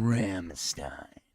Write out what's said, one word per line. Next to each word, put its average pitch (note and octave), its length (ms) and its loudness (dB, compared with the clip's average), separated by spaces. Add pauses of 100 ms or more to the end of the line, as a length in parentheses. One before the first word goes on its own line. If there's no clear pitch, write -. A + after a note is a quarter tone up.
Ramstein. F#2+ 1300 0